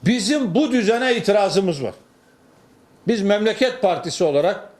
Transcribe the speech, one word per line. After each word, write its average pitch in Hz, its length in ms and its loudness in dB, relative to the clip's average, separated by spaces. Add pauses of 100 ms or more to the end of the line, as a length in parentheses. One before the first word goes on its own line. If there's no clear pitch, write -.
Bizim 240 520 0
bu 269 180 2
düzene 240 440 2
itirazımız 190 680 0
var. 104 120 -6 (1120)
Biz 220 160 0
Memleket 214 600 0
Partisi 175 420 -2
olarak 156 440 0 (120)